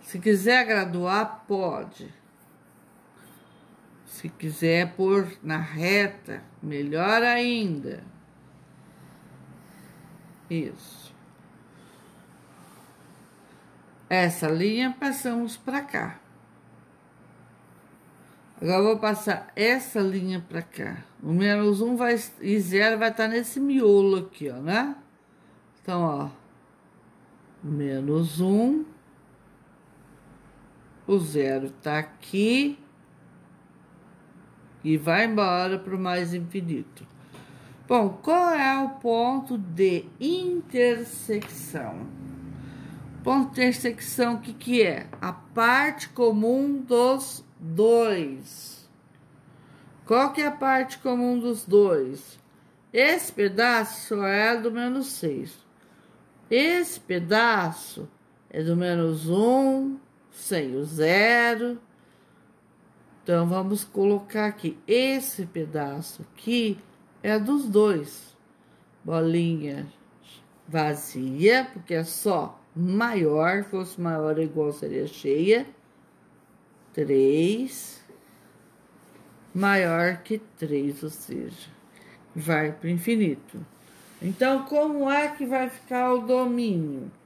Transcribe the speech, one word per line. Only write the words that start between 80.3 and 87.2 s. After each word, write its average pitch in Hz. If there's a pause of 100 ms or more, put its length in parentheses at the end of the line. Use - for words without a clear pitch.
três, 143
ou 156
seja, - (640)
vai 156
pro 160
infinito. 175 (580)
Então, 262
como 294
é 294
que 294
vai 254
ficar 254
o 247
domínio? 220 (160)